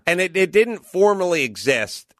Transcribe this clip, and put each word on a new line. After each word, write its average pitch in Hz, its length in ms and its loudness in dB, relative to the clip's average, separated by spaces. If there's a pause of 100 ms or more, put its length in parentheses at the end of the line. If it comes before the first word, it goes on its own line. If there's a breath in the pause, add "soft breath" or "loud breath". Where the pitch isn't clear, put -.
And 175 120 0
it, 180 160 -4
it 185 160 2
didn't 220 340 2
formally 180 580 2
exist 113 760 -4